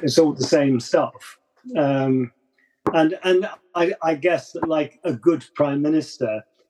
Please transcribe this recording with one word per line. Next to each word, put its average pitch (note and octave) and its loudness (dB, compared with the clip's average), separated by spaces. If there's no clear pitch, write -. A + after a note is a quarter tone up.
it's D3 0
all D#3 4
the C3 -6
same C#3 2
stuff. - -4
Um, C3+ 0
and, D#3+ 2
and F#3 2
I, F3 0
I E3 0
guess E3 -2
that, E3 -4
like, D3+ -2
a E3 -2
good D3+ 0
prime C#3+ 0
minister D3 -2